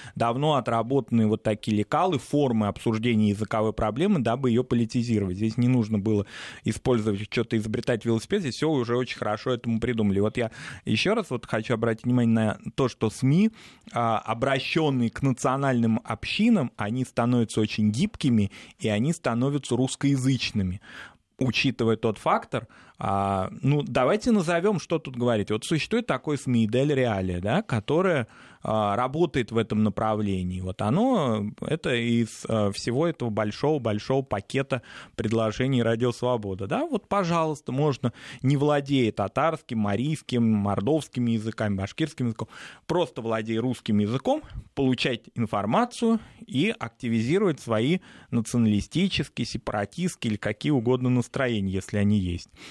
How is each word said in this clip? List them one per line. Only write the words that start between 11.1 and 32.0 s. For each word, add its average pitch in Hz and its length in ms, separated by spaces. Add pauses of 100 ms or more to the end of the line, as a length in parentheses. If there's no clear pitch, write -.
раз 220 160
вот 123 160
хочу 113 280
обратить 113 300
внимание 123 300
на 110 240 (160)
то, 135 140
что - 220
сми, 170 400 (420)
а, 117 260
обращённые 131 920
к - 100
национальным 131 840
общинам, 185 720
они 117 280
становятся 120 560
очень 107 300
гибкими, 117 600 (280)
и 113 100
они 110 240
становятся 131 640
русскоязычными. 127 1040 (580)
Учитывая 113 580
тот 110 220
фактор, 156 480 (320)
а, 98 520 (100)
ну, 143 220
давайте 139 480
назовём, 180 500
что - 180
тут 135 180
говорить. 120 340
Вот 110 140
существует 214 420
такой 139 320
сми 120 280
Дель 131 280
Реале, 95 460
да, 110 200
которое, 147 640 (360)
а, 104 340
работает 131 560
в 110 60
этом 107 260
направлении. 101 800
Вот 92 180
оно, 135 640 (160)
это 147 340
из, 117 540